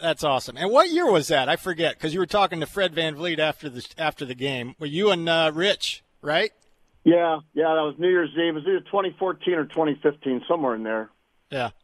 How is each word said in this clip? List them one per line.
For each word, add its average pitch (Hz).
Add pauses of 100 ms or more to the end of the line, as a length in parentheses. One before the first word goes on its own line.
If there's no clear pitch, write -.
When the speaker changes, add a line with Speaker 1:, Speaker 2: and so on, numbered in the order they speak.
Speaker 1:
that's 165
awesome. 127
And 165
what 302
year 320
was 160
that? 139
I 170
forget, 160
'cause 156
you 180
were 180
talking 180
to 147
Fred 180
VanVleet 160
after 151
the, 123 (120)
after 156
the 127
game. 131
Were 156
you 185
and, 170
uh, 165
Rich, 175 (200)
right? 156 (520)
Speaker 2:
Yeah, 165 (120)
yeah, 160
that 160
was 151
New 175
Year's 175
Eve. 160
It 170
was 151
either 185
twenty 190
fourteen 185
or 151
twenty 156
fifteen, 139
somewhere 143
in 110
there. 110 (420)
Speaker 1:
Yeah. 123 (140)